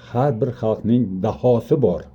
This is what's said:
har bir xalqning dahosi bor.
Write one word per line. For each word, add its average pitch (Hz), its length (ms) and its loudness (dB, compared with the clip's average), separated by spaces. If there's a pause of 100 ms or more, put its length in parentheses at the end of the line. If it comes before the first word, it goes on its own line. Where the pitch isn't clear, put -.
har 123 340 0
bir 123 100 -2 (100)
xalqning 110 420 2 (200)
dahosi 117 600 2
bor. 87 200 0 (120)